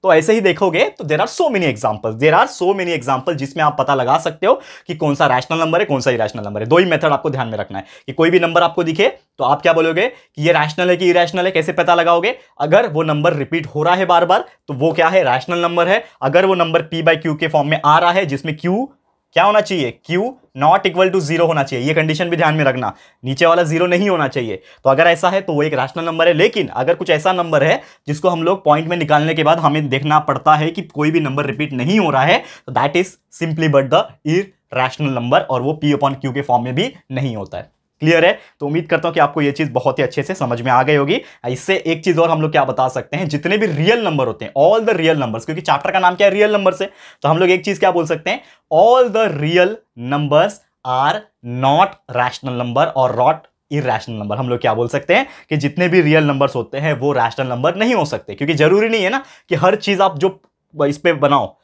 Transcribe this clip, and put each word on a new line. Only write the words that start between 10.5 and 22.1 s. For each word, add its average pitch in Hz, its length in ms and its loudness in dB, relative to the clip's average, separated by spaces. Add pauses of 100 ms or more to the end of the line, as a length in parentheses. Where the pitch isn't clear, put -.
रैशनल 156 360 0
है 180 80 4
कि 180 120 2
इरेशनल 175 360 2
है, 190 60 0
कैसे 165 220 -2
पता 170 220 2
लगाओगे? 170 400 2 (240)
अगर 175 300 2
वो 156 140 -2
नंबर 156 300 0
रिपीट 147 340 -4
हो 151 160 -6
रहा 175 120 2
है 185 100 -2
बार 170 200 4
बार 196 200 0 (220)
तो 147 60 -10
वो 147 200 0
क्या 160 140 2
है, 180 160 2
रैशनल 135 380 -2
नंबर 170 260 0
है। 214 160 0 (180)
अगर 151 240 2
वो 190 100 2
नंबर 165 280 0
P 165 200 -6
by 160 140 4
Q 156 220 -4
के 160 80 -2
फॉर्म 147 200 0
में 151 180 0
आ 151 140 6
रहा 170 120 2
है 190 140 0
जिसमें 151 320 -6
Q 196 280 -4 (480)
क्या 170 100 2
होना 208 180 4
चाहिए? 160 380 -4 (100)
Q 175 120 0 (360)
not 175 280 2
equal 185 260 2
to 190 100 0
zero 165 260 0
होना 151 160 0
चाहिए। 131 240 -4
ये 156 60 0
कंडीशन 160 360 -2